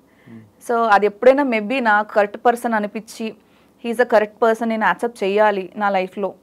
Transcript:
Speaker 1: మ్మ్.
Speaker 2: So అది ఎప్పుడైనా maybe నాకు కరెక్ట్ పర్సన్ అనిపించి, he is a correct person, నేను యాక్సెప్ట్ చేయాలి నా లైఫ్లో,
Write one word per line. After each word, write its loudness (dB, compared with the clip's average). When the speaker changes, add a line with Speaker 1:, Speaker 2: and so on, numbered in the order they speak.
Speaker 1:
మ్మ్. -20
Speaker 2:
So 0
అది 4
ఎప్పుడైనా 4
maybe -2
నాకు 0
కరెక్ట్ 0
పర్సన్ 0
అనిపించి, -8
he -4
is -2
a 4
correct 0
person, 0
నేను -2
యాక్సెప్ట్ -2
చేయాలి 0
నా -2
లైఫ్లో, -4